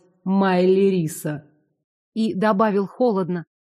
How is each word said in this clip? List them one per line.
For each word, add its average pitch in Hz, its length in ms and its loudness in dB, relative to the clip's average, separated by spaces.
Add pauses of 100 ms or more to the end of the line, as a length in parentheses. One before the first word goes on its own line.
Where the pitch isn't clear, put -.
(240)
Майли 190 680 2
Риса". 156 580 -6 (680)
И 220 200 -2
добавил 202 520 0
холодно, 190 600 -2 (160)